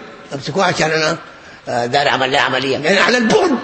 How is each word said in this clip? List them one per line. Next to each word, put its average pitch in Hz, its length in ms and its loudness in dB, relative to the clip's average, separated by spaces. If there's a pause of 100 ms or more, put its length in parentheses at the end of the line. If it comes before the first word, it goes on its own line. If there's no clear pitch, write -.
(340)
امسكوها 151 320 -2
عشان 160 260 0
أنا، 156 260 0 (520)
آه، 123 160 -2
داير 139 220 2
أعمل 127 240 0
لها 139 100 2
عملية." 131 360 0
يعني 170 220 2
على 220 180 2
البعد، 311 340 2 (120)